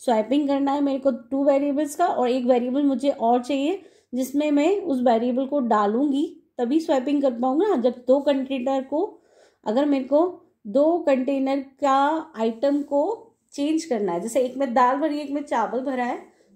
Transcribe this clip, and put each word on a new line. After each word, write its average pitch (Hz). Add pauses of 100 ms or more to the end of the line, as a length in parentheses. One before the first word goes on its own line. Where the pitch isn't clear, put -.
स्वैपिंग 247
करना 277
है 285
मेरे 277
को 269
टू 269
वेरिएबल्स 285
का, 349
और 247
एक 254
वेरिएबल 247
मुझे 277
और 240
चाहिए 294 (300)
जिसमें 285
मैं 311
उस 285
वेरिएबल 247
को 285
डालूंगी 233 (340)
तभी 254
स्वैपिंग 285
कर 240
पाऊँगा। 311
जब 240
दो 277
कंटेनर 269
को, 320 (480)
अगर 247
मेरे 277
को 285 (480)
दो 302
कंटेनर 269 (200)
का 285
आइटम 233
को 320 (260)
चेंज 311
करना 208
है, 175
जैसे 226
एक 247
में 262
दाल 254
भरी 294
है, 294
एक 277
में 294
चावल 233
भरा 254
है, 285 (380)